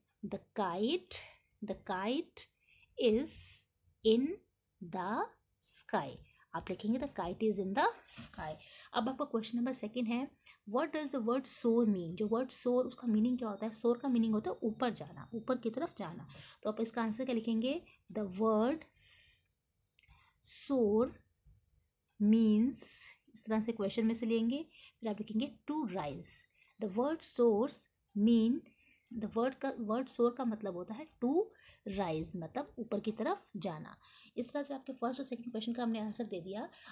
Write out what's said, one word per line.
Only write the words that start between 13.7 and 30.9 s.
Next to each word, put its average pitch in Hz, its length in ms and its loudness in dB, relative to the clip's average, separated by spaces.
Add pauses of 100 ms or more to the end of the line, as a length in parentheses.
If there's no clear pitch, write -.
Soar 240 260 2
का 285 100 -4
meaning 226 260 4
होता 220 160 0
है - 120 -4
ऊपर 233 280 0
जाना, - 440 -10
ऊपर 233 240 -2
की 240 120 -4
तरफ 277 280 -4
जाना। 170 300 -10 (340)
तो 214 80 -2
आप 214 100 -2
इसका 226 220 -2
answer 226 220 -2
क्या 262 100 0
लिखेंगे? 233 480 0 (300)
"The 214 160 -2
word 220 500 4 (1900)
soar 226 380 4 (1160)
means," 220 540 6 (580)
इस - 120 -16
तरह 220 140 2
से 226 120 0
question 220 340 0
में 226 80 2
से 226 120 -2
लेंगे, 233 400 2 (340)
फिर 226 100 -2
आप 202 100 -2
लिखेंगे, 214 380 -2 (120)
"to 302 180 0
rise।" 170 400 -4 (560)
The 185 140 -4
word 302 220 2 (160)
soars 233 400 4 (420)
mean, 226 420 6 (580)
the 214 200 -6
word 254 160 2
का, 269 200 -4
word 233 340 -2
soar 240 240 2
का 262 120 -4
मतलब 214 300 -2
होता 180 200 -8